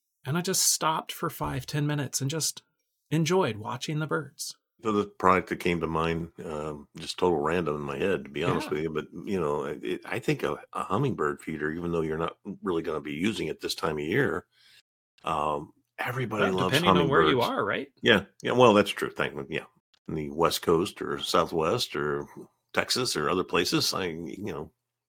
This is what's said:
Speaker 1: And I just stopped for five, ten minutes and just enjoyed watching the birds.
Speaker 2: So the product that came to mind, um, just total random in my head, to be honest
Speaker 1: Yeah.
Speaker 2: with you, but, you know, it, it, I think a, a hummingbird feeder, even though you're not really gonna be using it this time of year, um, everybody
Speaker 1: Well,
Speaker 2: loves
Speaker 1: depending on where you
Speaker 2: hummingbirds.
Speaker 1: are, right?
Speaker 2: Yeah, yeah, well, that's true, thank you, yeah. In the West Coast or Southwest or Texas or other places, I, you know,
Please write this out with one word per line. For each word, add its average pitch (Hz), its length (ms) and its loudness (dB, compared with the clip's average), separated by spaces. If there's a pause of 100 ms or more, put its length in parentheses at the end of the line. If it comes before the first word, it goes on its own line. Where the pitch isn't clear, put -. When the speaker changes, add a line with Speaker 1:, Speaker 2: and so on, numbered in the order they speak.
(260)
Speaker 1:
And 151 120 0
I - 20 -2
just 180 220 0
stopped - 500 0
for - 160 -6
five, 143 380 -6
ten 147 200 -2
minutes 147 340 -2
and 135 100 -2
just - 320 -4 (480)
enjoyed 160 460 2
watching 117 420 -6
the 156 80 -2
birds. 151 500 -6 (260)
Speaker 2:
So 110 100 0
the 101 120 4
product 92 460 4
that 90 100 -4
came 85 200 2
to 80 60 0
mind, 82 440 0 (140)
um, 76 440 -8 (100)
just - 200 -10
total 87 220 4
random 76 360 0
in 73 60 -4
my 69 160 -6
head, 82 260 0
to 69 60 -16
be 71 120 -4
honest 87 240 0
Speaker 1:
Yeah. - 60 -4
Speaker 2:
with 76 100 -2
you, 80 80 -2
but, 76 160 -4 (180)
you 95 160 -2
know, 73 240 0
it, 73 200 -8
it, 60 220 -4
I 104 120 -4
think 143 240 -2
a, 71 140 -2 (160)
a - 100 -4
hummingbird 85 580 -2
feeder, 78 320 -4
even 85 200 -4
though 82 100 0
you're 78 160 -2
not 82 180 -4 (260)
really 85 200 0
gonna 78 180 -4
be 73 120 -8
using 85 360 -2
it 71 120 -8
this 87 140 -4
time 78 240 -2
of 73 60 -4
year, 92 420 0 (800)
um, 78 480 -2 (260)
everybody 117 460 -2
Speaker 1:
Well, 95 100 2
Speaker 2:
loves 92 200 2
Speaker 1:
depending 95 280 6
on 82 60 4
where - 140 4
you 139 180 4
Speaker 2:
hummingbirds. - 80 2
Speaker 1:
are, 254 160 -2
right? 175 240 -4 (140)
Speaker 2:
Yeah, 113 220 6 (180)
yeah, 120 100 0
well, 120 220 10
that's 101 160 6
true, - 200 -4
thank 69 240 -4
you, 69 140 -8
yeah. - 160 -6 (440)
In 82 80 -4
the 76 140 -4
West 78 300 2
Coast 87 400 2
or 71 180 -4
Southwest 85 800 0
or 71 300 -2 (480)
Texas 117 420 0
or 76 140 0
other 92 140 2
places, 90 500 2
I, 95 140 -2
you 85 440 -8
know, - 180 -10 (380)